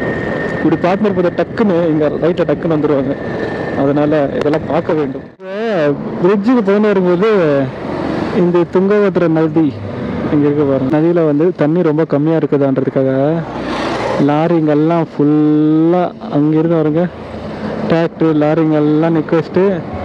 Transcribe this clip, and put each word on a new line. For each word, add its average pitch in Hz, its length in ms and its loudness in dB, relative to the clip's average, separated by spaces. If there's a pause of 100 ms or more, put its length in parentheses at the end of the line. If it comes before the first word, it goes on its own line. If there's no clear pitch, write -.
(640)
இப்படி 160 120 2
பார்த்துன்னு 190 340 0
இருப்பதை 175 360 0
டக்குன்னு 175 420 0
இங்க 151 220 2
லைட்டா 156 300 0
டக்குன்னு 156 380 0
வந்துருவாங்க. 139 380 0 (640)
அதனால 147 560 2
இதெல்லாம் 156 320 -2
பார்க்க 165 260 -2
வேண்டும். 139 300 -4
இப்ப - 260 -18 (760)
பிரிட்ஜுக்கு 208 460 2
போயின்னு 202 100 4
வரும்போது 185 800 2 (760)
இந்த 175 220 2
துங்கபத்ர 190 680 2
நதி 160 460 2 (600)
இங்க 147 140 2
இருக்கு 147 160 2
பாருங்க. 135 340 0
நதியில 170 280 2
வந்து 151 300 2
தண்ணி 160 260 0
ரொம்ப 156 240 2
கம்மியா 156 320 0
இருக்குதான்றதுக்காக 135 960 0 (960)
லாரிங்கெல்லாம் 156 760 2 (120)
ஃபுல்லா 151 960 2 (200)
அங்கிருந்து 156 440 2
வருங்க 160 340 0 (800)
டிராக்டர் 160 480 0
லாரிங்கெல்லாம் 151 800 2
நிக்க 156 160 -2
வச்சுட்டு 180 480 0 (260)